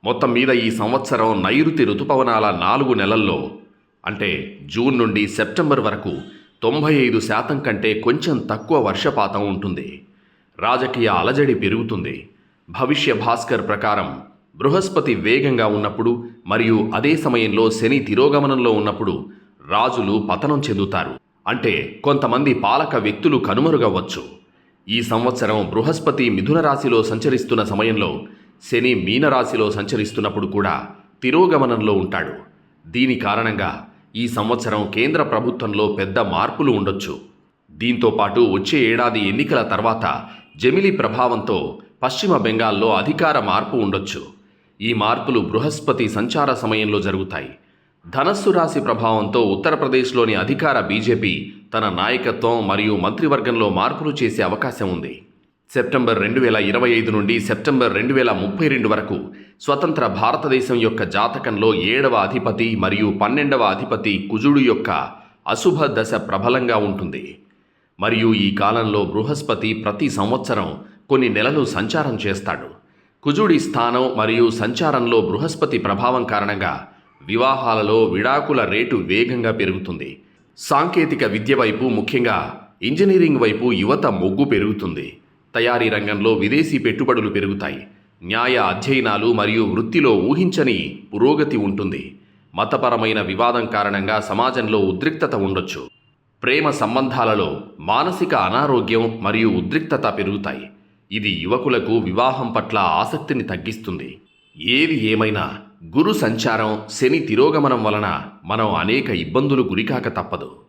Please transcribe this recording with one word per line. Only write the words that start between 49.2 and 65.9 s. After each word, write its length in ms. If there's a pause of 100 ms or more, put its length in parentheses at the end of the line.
ఉత్తరప్రదేశ్లోని 920
అధికార 440
బీజేపీ 720 (200)
తన 160
నాయకత్వం 760
మరియు 300
మంత్రివర్గంలో 720
మార్పులు 540
చేసే 200
అవకాశం 460
ఉంది. 320 (520)
సెప్టెంబర్ 460
రెండు 200
వేల 160
ఇరవై 340
ఐదు 220
నుండి 280
సెప్టెంబర్ 540
రెండు 200
వేల 180
ముప్పై 360
రెండు 200
వరకు 320 (420)
స్వతంత్ర 460
భారతదేశం 680
యొక్క 280
జాతకంలో 720
ఏడవ 400
అధిపతి 600
మరియు 460
పన్నెండవ 420
అధిపతి 680
కుజుడు 280
యొక్క 300 (580)
అశుభ 380
దశ 280